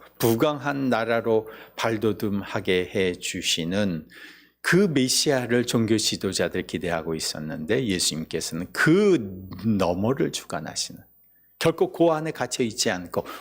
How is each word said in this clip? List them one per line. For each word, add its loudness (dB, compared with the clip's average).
부강한 2
나라로 2
발돋움하게 0
해 2
주시는 -4
그 4
메시아를 2
종교 2
지도자들 -2
기대하고 -2
있었는데 -2
예수님께서는 -2
그 2
너머를 0
주관하시는, -8
결코 2
그 2
안에 -2
갇혀 -4
있지 0
않고 -4